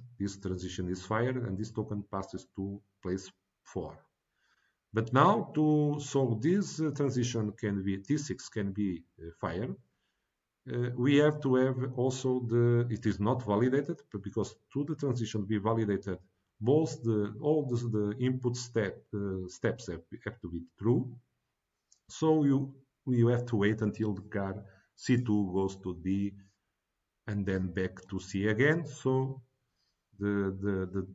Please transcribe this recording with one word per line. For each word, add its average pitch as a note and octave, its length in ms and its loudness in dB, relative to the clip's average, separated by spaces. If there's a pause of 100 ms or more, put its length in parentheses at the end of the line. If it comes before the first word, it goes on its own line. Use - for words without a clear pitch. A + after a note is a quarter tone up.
(200)
this G2 180 -2
transition F#2 520 -4
is F2+ 120 -4
fired A#2+ 360 0
and G2 200 -4
this G#2+ 140 -6
token G#2 400 -4
passes - 340 -6 (100)
to G2 260 -6 (200)
place F#2+ 280 -4 (340)
four. D#2 340 -8 (960)
But A#2 200 0
now F#3 420 4
to, D3+ 440 4
so B2 420 0
this, F3 380 2
uh, D#3 160 0
transition A#2+ 640 0
can G2+ 260 -2
be, G2 140 0
T A#2 200 -2
six C3+ 320 -8
can G2+ 240 -4
be, F#2+ 300 -2 (160)
uh, E2 200 -12
fired. G2 360 -4 (960)
Uh, B2 240 -2
we B2+ 220 4
have D3+ 240 4
to C3 140 4
have B2+ 220 4 (180)
also B2+ 520 0
the, A#2+ 420 4
it A2 160 -4
is G2 140 2
not B2 260 2
validated, B2+ 540 2 (120)
but G2+ 100 -8
because G2+ 340 -4 (180)
to C#3 120 -2
the D#3 100 -4
transition A#2 500 -2
be G#2+ 120 0
validated, G2+ 640 0 (420)
both D#3 420 2
the, G#2 380 0
all D3 240 2
the, B2 120 -2
the G#2+ 480 -2
input B2+ 300 0
step, G#2 420 -2 (180)
uh, F#2+ 320 -4
steps - 400 -4
have, E2+ 140 -8 (240)
have - 160 -8
to F2 80 -8
be E2+ 120 -6 (160)
true. B2 340 2 (1000)
So D#3 340 2
you, C3+ 320 2 (320)
you A#2+ 220 6
have A#2+ 180 2
to - 80 0
wait G#2+ 260 2
until G#2+ 320 0
the F#2+ 80 -8
car G2 420 -6 (380)
C B2 220 4
two G#2 300 2
goes F#2+ 300 0
to F2+ 200 -6
D, G2 300 0 (920)
and G2+ 200 -2
then F#2 340 0
back F#2 140 -2 (160)
to F#2+ 100 -6
C G2 280 -2
again. C#3+ 380 2
So C3 560 -2 (800)
the, G2+ 140 0 (300)
the, G2+ 120 0 (180)
the F#2+ 220 -4